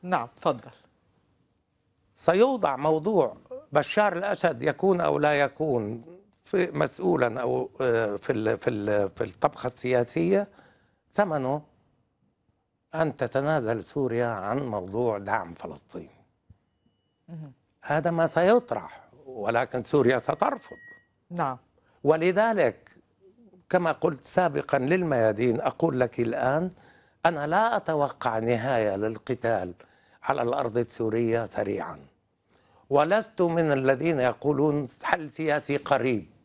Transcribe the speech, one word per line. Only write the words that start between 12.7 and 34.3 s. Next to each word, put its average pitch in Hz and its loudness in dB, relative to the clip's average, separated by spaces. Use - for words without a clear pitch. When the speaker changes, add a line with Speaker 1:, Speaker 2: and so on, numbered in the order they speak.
Speaker 2:
أن 160 0
تتنازل 123 -2
سوريا 120 -2
عن 107 -4
موضوع 107 -4
دعم 98 -4
فلسطين. - -16
Speaker 1:
مهم. 156 -14
Speaker 2:
هذا 156 0
ما 165 2
سيطرح، 180 0
ولكن 117 -2
سوريا 127 4
سترفض. - -2
Speaker 1:
نعم. 147 -4
Speaker 2:
ولذلك 170 2
كما 175 2
قلت 156 -2
سابقًا 143 0
للميادين، 123 2
أقول 143 0
لك 120 -2
الآن، 127 0
أنا 151 -2
لا 214 0
أتوقع 143 -2
نهاية 113 0
للقتال 110 -4
على 139 -2
الأرض 120 -2
السورية 113 -2
سريعًا، 101 -6
ولست 180 2
من 165 2
الذين 135 2
يقولون 143 0